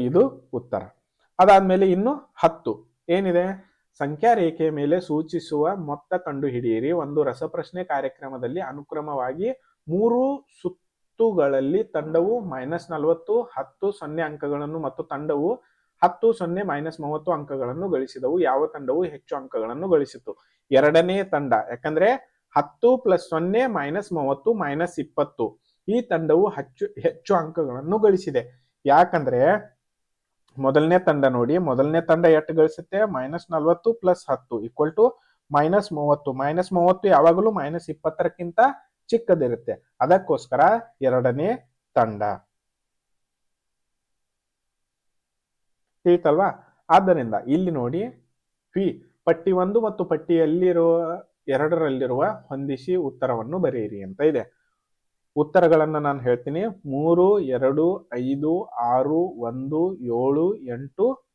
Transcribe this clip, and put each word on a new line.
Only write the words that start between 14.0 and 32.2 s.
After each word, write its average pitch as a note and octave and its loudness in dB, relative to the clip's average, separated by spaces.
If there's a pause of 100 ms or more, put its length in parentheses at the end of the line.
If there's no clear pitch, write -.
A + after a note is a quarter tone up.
ಅಂಕಗಳನ್ನು D3 -6
ಮತ್ತು D3+ -8
ತಂಡವು D3+ -2 (520)
ಹತ್ತು, F#3 2
ಸೊನ್ನೆ, F3+ -4
ಮೈನಸ್ D#3 -6
ಮೂವತ್ತು D3+ -6
ಅಂಕಗಳನ್ನು D3 -6
ಗಳಿಸಿದವು. C3+ -4
ಯಾವ C#3 0
ತಂಡವು D3 -4
ಹೆಚ್ಚು D3 -10
ಅಂಕಗಳನ್ನು C#3+ -6
ಗಳಿಸಿತು? C#3+ 0 (400)
ಎರಡನೇ E3 4
ತಂಡ, C#3+ -2 (160)
ಯಾಕಂದ್ರೆ D#3 0 (460)
ಹತ್ತು A#3 0
plus G#3 2
ಸೊನ್ನೆ F#3 0
ಮೈನಸ್ F#3 -6
ಮೂವತ್ತು C#3 -2
ಮೈನಸ್ E3 -4
ಇಪ್ಪತ್ತು, C#3 -4 (420)
ಈ A3+ 0
ತಂಡವು E3 2
ಹೆಚ್ಚು, - -10 (160)
ಹೆಚ್ಚು A#3+ -2
ಅಂಕಗಳನ್ನು D#3 -4
ಗಳಿಸಿದೆ. F#3 2 (440)
ಯಾಕಂದ್ರೆ C#3+ 4 (1160)
ಮೊದಲನೇ D3+ 4
ತಂಡ D3+ 2
ನೋಡಿ, B2+ 2
ಮೊದಲನೇ D3+ 0
ತಂಡ D#3+ 2